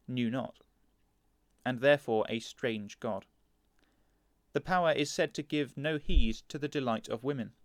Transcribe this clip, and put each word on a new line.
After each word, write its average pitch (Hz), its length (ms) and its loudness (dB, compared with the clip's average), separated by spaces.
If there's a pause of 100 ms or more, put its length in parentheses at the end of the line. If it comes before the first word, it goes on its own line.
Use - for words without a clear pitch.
knew 123 220 0
not, 123 260 -6 (1080)
and 123 160 -4
therefore 131 480 4
a 117 120 -2
strange 110 580 -6
god. 104 280 -6 (1300)
The 143 80 -2
power 175 300 2
is 143 200 0
said 156 240 -2
to 151 80 -6
give 147 340 -4
no 147 220 -2
heed 120 380 6 (120)
to 151 100 -8
the 143 80 -2
delight 123 420 -2
of 113 140 -4
women. 131 300 -4 (120)